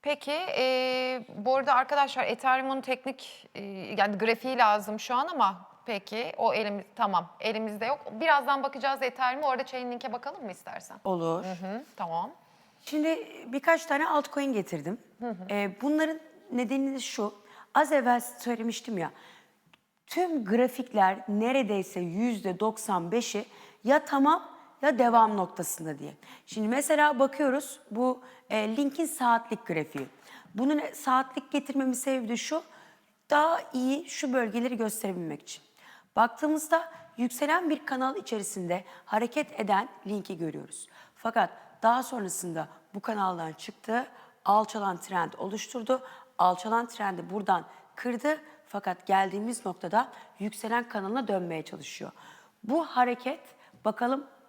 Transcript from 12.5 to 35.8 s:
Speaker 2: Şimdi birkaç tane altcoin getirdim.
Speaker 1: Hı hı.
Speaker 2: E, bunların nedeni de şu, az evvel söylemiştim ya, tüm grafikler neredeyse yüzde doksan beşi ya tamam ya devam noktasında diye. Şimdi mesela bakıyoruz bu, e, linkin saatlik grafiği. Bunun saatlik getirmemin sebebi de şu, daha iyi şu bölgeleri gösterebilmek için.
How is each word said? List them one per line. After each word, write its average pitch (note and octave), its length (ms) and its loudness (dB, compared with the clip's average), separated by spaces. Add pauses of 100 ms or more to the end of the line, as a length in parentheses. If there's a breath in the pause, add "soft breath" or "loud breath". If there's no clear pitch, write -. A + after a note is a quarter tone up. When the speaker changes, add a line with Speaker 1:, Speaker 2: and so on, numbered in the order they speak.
Speaker 2:
Şimdi D#4+ 420 0 (200)
birkaç D#4+ 380 2
tane C#4+ 220 0
altcoin C#4+ 460 0
getirdim. F3+ 440 -2 (220)
Speaker 1:
Hı A#3+ 100 -6
hı. F#3 200 -8
Speaker 2:
E, G3+ 320 -2
bunların D#4 380 2 (320)
nedeni C4+ 420 0
de C4+ 60 -6
şu, G#3+ 340 -4 (400 loud breath)
az D4 180 4
evvel B3 280 4
söylemiştim A#3 760 -6
ya, D#3+ 140 -2 (960 loud breath)
tüm D#4+ 380 0
grafikler G#3+ 720 2 (100)
neredeyse G#3 720 0
yüzde F#3+ 600 -2
doksan G#3 520 0
beşi A3+ 340 -2 (380 loud breath)
ya C#4+ 220 6
tamam D4 440 4 (320 loud breath)
ya C4+ 180 4
devam A3+ 380 6
noktasında E3 600 -4
diye. C#3+ 140 -12 (320 loud breath)
Şimdi G#3+ 220 -2
mesela D4 520 4
bakıyoruz C#4 600 2 (120)
bu, B3 300 0 (280 loud breath)
e, A3 260 0
linkin C#4+ 300 0
saatlik A#3 600 2
grafiği. D3 420 -4 (480 loud breath)
Bunun C#4+ 260 2 (120)
saatlik C4 580 0
getirmemin C4+ 420 0
sebebi B3 360 -2
de A#3 80 -2
şu, D#4 260 -4 (640 loud breath)
daha D#4+ 320 4 (120)
iyi C4 360 0
şu C4 240 -4
bölgeleri A#3+ 440 0
gösterebilmek F3+ 640 -4
için. - 220 -16 (520 loud breath)